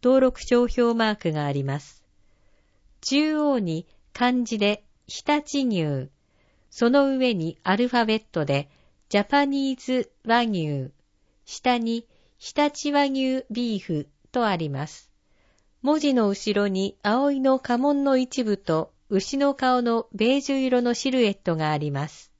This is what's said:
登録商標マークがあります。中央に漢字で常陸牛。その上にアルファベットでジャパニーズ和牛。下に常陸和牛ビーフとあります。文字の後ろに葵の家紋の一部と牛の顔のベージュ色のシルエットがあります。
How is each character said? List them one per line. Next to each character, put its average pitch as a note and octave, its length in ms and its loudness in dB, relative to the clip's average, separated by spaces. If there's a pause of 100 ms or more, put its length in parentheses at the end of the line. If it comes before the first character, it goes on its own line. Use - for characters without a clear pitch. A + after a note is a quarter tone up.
登 C4 200 6
録 B3+ 200 2
商 A#3+ 240 2
標 A#3 280 0
マ A3+ 160 0
ー G#3 60 -2
ク E3+ 160 -4
が D3+ 120 -2
あ C#3+ 80 -2
り C#3 100 -2
ま C3+ 160 -4
す。 - 200 -16 (1000)
中 D4+ 380 0
央 D4 220 0
に E3+ 260 -4 (260)
漢 B3 300 0
字 A3+ 160 -6
で G#3 240 0 (240)
常 - 300 -2
陸 C#4+ 320 -2
牛。 D3 420 -2 (580)
そ A#3 220 0
の C#4 260 2
上 B3+ 160 0
に E3 300 -4
ア F#3+ 140 0
ル A#3+ 100 0
フ B3 100 -2
ァ A#3 100 2
ベ A3 100 0
ッ A3 160 -6
ト D#3 120 -2
で C#3+ 240 -2 (400)
ジ G3+ 100 0
ャ G3+ 60 2
パ C#4+ 200 2
ニ C#4 300 -2
ー B3+ 60 -18
ズ B3+ 300 -2 (160)
和 A3+ 140 4
牛。 D#3 500 -2 (540)
下 - 340 -2
に A#3 300 -4 (320)
常 D4 300 0
陸 D4 220 -6
和 C#4+ 120 4
牛 C4 480 -2
ビ A3+ 240 -4
ー - 20 -2
フ D3+ 300 -6 (240)
と A#3+ 140 0
あ G3 100 0
り D#3+ 120 -4
ま C#3+ 200 -6
す。 - 240 -20 (680)
文 D4 200 0
字 D4 120 2
の A#3 160 2
後 G3+ 360 -2
ろ G#3 40 0
に F#3+ 360 -4
葵 C4+ 360 0
の C4 200 2
家 A#3+ 180 -2
紋 C#4+ 240 2
の C#4 140 2
一 B3+ 260 -2
部 G#3+ 140 0
と D#3+ 360 -2 (180)
牛 G3+ 280 -2
の C#4 160 2
顔 B3+ 260 2
の A#3 320 -2
ベ A#3 260 2
ー - 20 0
ジ C#4 140 -2
ュ C4+ 40 0
色 B3 240 2
の A#3+ 100 0
シ B3+ 200 -2
ル B3+ 120 2
エ G#3 60 2
ッ G3 40 -4
ト F3 200 -4
が D#3 160 -2
あ D3+ 80 -2
り D3 140 -4
ま C#3+ 160 -4
す。 - 320 -20